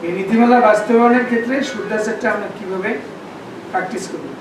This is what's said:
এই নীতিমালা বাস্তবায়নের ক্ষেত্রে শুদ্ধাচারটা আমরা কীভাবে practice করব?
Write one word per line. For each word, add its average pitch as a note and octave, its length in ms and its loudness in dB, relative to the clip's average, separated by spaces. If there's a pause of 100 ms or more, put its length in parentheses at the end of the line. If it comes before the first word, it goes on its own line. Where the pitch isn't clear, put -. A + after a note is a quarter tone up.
এই F3 80 -4
নীতিমালা A3+ 480 4
বাস্তবায়নের A#3 640 6
ক্ষেত্রে A#3+ 380 0
শুদ্ধাচারটা G#3+ 680 -4
আমরা G#3 160 -4 (120)
কীভাবে F#3+ 300 -6 (840)
practice - 400 -4
করব? - 160 -10 (140)